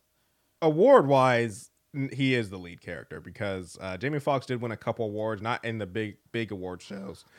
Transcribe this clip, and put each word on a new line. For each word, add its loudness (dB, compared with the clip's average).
award-wise, 6
n-, -4
he 2
is 0
the -12
lead -14
character -12
because, -8
uh, -8
Jamie -4
Foxx -2
did -4
win -6
a -8
couple -4
awards, -4
not -4
in -4
the -6
big, -6
big -4
award -10
shows, -14